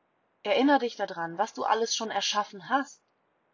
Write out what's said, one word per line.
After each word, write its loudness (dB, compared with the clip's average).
Erinner 6
dich -2
daran, -4
was -2
du -4
alles 0
schon -4
erschaffen -4
hast -2